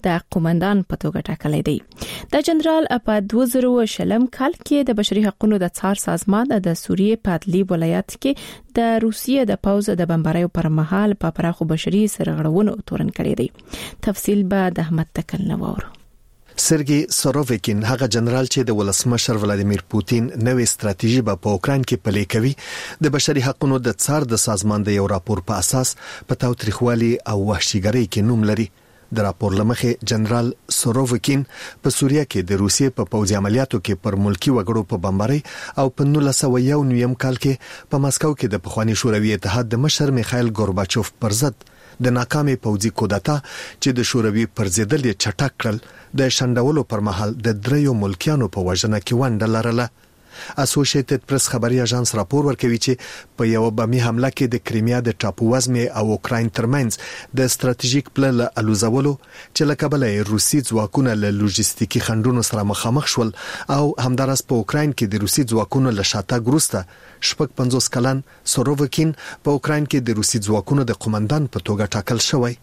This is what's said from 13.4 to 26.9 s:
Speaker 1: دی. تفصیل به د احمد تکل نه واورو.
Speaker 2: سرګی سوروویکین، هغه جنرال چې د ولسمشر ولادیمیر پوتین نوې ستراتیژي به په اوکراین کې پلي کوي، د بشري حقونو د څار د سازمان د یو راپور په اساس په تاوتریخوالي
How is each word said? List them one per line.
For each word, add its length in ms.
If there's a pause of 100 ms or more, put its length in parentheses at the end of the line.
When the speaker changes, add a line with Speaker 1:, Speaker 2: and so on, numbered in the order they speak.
Speaker 1:
دی. 80 (580)
تفصیل 460
به 260
د 100
احمد 300
تکل 320
نه 140
واورو. 340 (640)
Speaker 2:
سرګی 340 (200)
سوروویکین، 640 (120)
هغه 240
جنرال 320
چې 220
د 100
ولسمشر 640
ولادیمیر 400 (100)
پوتین 340 (200)
نوې 260
ستراتیژي 560
به 160
په 120
اوکراین 320
کې 200
پلي 160 (100)
کوي، 180 (540)
د 80
بشري 320
حقونو 400
د 160
څار 300
د 100
سازمان 460
د 100
یو 140
راپور 340
په 160
اساس 320 (340)
په 160
تاوتریخوالي 680 (220)